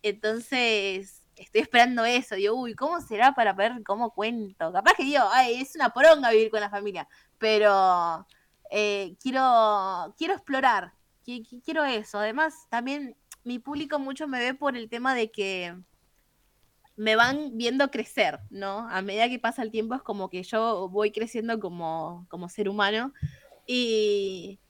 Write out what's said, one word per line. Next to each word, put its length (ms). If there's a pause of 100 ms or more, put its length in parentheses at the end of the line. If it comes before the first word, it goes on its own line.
Entonces, 1200 (140)
estoy 260
esperando 420
eso. 300
Digo, 200
"Uy, 200
¿cómo 260
será 340
para 180
ver 320
cómo 280
cuento?". 600
Capaz 220
que 100
digo, 280
"Ay, 300
es 120
una 160
poronga 400
vivir 200
con 100
la 100
familia", 380 (300)
pero, 880 (440)
eh, 500
quiero, 1000
quiero 160
explorar, 580 (320)
qui-, 240
qui-, 160
quiero 200
eso. 340
Además, 520
también 460 (280)
mi 140
público 400
mucho 300
me 120
ve 140
por 220
el 140
tema 240
de 160
que 460 (1200)
me 160
van 420
viendo 360
crecer, 480 (100)
¿no? 400
A 120
medida 260
que 100
pasa 240
el 80
tiempo 240
es 80
como 260
que 140
yo 460
voy 240
creciendo 480
como, 680
como 200
ser 200
humano 440 (540)
y 920 (120)